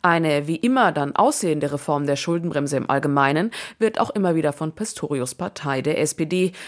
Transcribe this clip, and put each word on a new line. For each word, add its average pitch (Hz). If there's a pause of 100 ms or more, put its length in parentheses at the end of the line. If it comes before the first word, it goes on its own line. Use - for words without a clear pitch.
Eine 160
wie 160
immer 240
dann 143
aussehende 160
Reform 143
der 143
Schuldenbremse 156
im 120
Allgemeinen 143 (260)
wird 220
auch 233
immer 185
wieder 151
von 156
Pistorius 143
Partei, 143
der 151
S -
P 160
D, 185 (140)